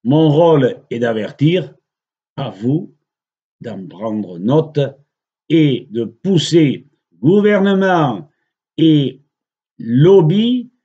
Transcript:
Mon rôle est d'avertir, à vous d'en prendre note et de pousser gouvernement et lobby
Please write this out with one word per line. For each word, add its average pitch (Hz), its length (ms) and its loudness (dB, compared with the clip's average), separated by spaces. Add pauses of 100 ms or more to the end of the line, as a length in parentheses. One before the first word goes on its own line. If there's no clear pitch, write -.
Mon 151 260 2
rôle 147 600 2
est 117 100 -8
d'avertir, 120 720 -2 (600)
à 135 140 -10
vous 123 460 -6 (680)
d'en 98 260 -14
prendre 98 520 -8
note 147 400 -2 (680)
et 151 420 0
de 113 120 -6
pousser 156 840 -2 (320)
gouvernement 185 1080 0 (480)
et 151 440 0 (560)
lobby 190 920 2 (140)